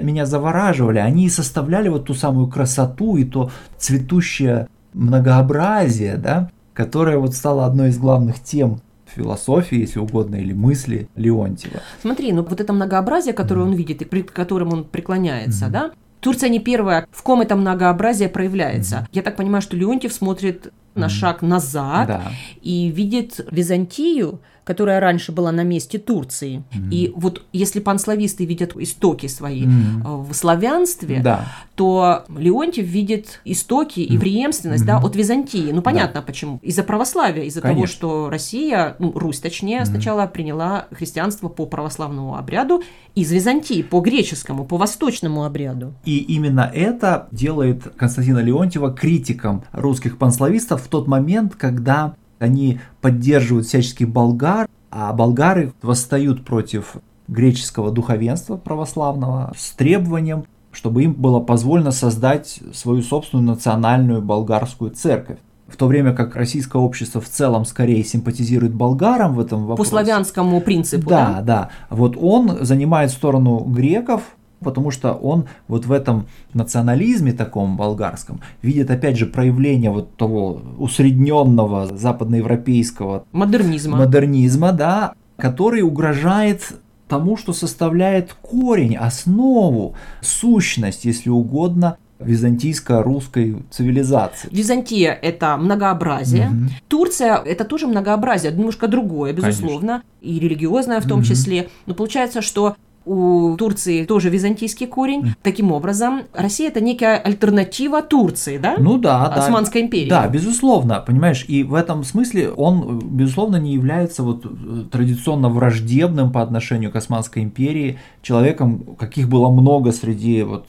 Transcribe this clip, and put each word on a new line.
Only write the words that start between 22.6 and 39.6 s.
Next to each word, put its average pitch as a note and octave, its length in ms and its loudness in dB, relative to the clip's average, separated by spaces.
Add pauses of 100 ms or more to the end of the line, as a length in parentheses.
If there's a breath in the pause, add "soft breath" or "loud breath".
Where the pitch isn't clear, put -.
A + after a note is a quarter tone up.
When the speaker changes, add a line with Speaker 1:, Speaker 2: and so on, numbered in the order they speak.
Speaker 2:
и F3 260 -2
видит G#3 600 -4
Византию, F3+ 920 -2 (240 soft breath)
которая F#3+ 340 0
раньше F3 320 0
была E3 220 -2
на E3+ 100 0
месте F3 360 -2
Турции. C#3+ 640 -6 (100)
Speaker 1:
Мгм. F#2+ 160 -6
Speaker 2:
И F3 240 -2
вот F3 380 -4
если G3 260 -4
панслависты G3+ 680 -2
видят E3+ 320 -4
истоки - 520 -2
свои, C3+ 360 -6
Speaker 1:
Мгм. A2+ 400 4
Speaker 2:
э, C#3 240 -8
в D3+ 60 -10
славянстве, F3+ 880 0
Speaker 1:
Да. A#2 220 2 (320 loud breath)
Speaker 2:
то F#3 480 2 (120)
Леонтьев A3 480 0
видит G#3 600 -4
истоки C4 560 -2
и D3+ 140 0
Speaker 1:
Мгм. A2 60 2
Speaker 2:
преемственность, G3 640 -2
да, G#3 120 4
Speaker 1:
Мгм. B2+ 100 2
Speaker 2:
от - 80 -2
Византии. G#3+ 560 0
Ну, D3+ 60 -2
Speaker 1:
Да. F3 60 0
Speaker 2:
понятно, A#3 400 0
почему. C#3 400 -10
Из-за F3+ 200 -2
православия, G#3+ 640 -2
из-за D3+ 160 -8
того, C3+ 140 2
Speaker 1:
Конечно. F3+ 200 0
Speaker 2:
что D#3 340 -4
Россия, F#3+ 720 -2
ну, E3+ 160 -2
Русь, D#3 240 -4
точнее, G3+ 440 -4